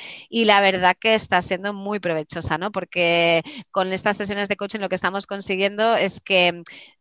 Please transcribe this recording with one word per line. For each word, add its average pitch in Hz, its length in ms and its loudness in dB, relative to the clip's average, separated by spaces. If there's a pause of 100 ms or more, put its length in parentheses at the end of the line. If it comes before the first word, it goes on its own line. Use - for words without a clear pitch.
(300)
Y 233 160 0
la 208 140 6
verdad 185 400 4
que 220 160 4
está 190 260 0
siendo 196 320 -4
muy 202 260 -6
provechosa, 160 580 -4
¿no? 190 160 -4
Porque 170 680 2 (300)
con 185 220 0
estas 202 240 -2
sesiones 202 320 -4
de 208 80 -2
coaching 202 220 -8
lo 190 100 -6
que 185 60 0
estamos 190 320 -4
consiguiendo 202 680 -2
es 190 240 -2
que... 175 420 2 (400)